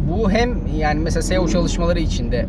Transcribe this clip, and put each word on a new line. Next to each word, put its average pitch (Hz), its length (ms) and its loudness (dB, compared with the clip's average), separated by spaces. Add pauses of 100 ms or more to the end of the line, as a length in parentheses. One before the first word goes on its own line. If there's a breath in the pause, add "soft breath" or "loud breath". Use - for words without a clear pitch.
(120)
bu 190 200 0
hem 240 180 2 (280)
yani 151 220 0
mesela 160 220 0
seo 180 260 0
çalışmaları 170 520 0
için - 320 0
de - 180 0